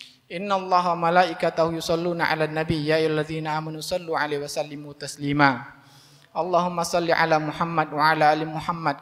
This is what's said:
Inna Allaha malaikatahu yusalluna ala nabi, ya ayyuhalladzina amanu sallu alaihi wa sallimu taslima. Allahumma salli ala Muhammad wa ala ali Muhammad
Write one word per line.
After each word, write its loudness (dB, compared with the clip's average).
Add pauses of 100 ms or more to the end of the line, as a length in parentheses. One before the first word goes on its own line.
(260)
Inna -4
Allaha 2
malaikatahu 2
yusalluna -2
ala 2
nabi, -2
ya 4
ayyuhalladzina -2
amanu -6
sallu -4
alaihi -2
wa -10
sallimu -8
taslima. 0 (500)
Allahumma -2
salli -2
ala 2
Muhammad -2
wa 2
ala 6
ali 0
Muhammad -4